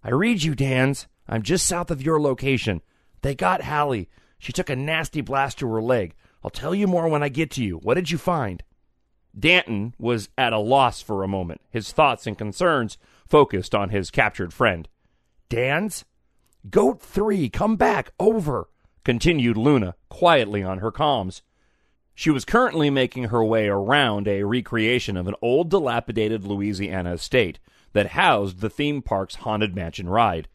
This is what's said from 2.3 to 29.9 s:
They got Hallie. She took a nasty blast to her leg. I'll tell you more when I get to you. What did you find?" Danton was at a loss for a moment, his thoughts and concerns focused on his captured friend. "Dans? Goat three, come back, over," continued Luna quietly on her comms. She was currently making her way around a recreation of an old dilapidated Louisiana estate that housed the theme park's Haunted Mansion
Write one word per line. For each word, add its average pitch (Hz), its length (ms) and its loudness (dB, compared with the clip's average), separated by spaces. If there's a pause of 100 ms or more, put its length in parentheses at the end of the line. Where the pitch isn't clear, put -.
They 139 120 -2
got 185 280 0
Hallie. 143 460 -2 (300)
She - 140 -12
took 165 180 -4
a 131 60 -2
nasty 156 440 -4
blast 135 380 -2
to 135 100 -4
her 110 140 -2
leg. 113 320 0 (280)
I'll - 80 -8
tell 160 240 -6
you 202 120 2
more 175 220 2
when 151 140 0
I 147 60 0
get 139 240 -4
to 131 120 -4
you. 87 140 -4
What 110 160 0
did 165 160 -2
you 170 80 -2
find?" 120 440 -2 (760)
Danton 117 580 2
was 117 400 -4
at 123 160 2
a 110 60 2
loss 120 420 2
for 98 220 -4
a 95 60 -2
moment, 92 320 -6 (100)
his - 220 -8
thoughts 139 340 2
and 104 100 -6
concerns 120 640 -2 (280)
focused 117 500 4
on 101 140 -2
his 98 200 -2
captured 104 420 0
friend. 92 360 0 (600)
"Dans? 139 560 -2 (640)
Goat 233 320 2
three, 196 480 -2
come 214 280 0
back, 185 420 0
over," 165 500 0 (360)
continued 123 520 2
Luna 113 380 2 (140)
quietly 113 560 2
on 95 140 -4
her 107 120 -4
comms. 123 520 -2 (720)
She - 180 -2
was 135 140 2
currently 165 460 2
making 127 340 0
her 113 200 0
way 110 240 2
around 104 580 0
a 101 160 0
recreation 113 760 -2
of 90 120 -4
an 101 120 -6
old 147 300 2
dilapidated 117 760 0
Louisiana 98 680 -4
estate 95 460 0 (320)
that 101 160 2
housed 107 500 2
the 104 100 -4
theme 147 320 -2
park's 98 360 -4
Haunted 107 400 -4
Mansion 87 320 -8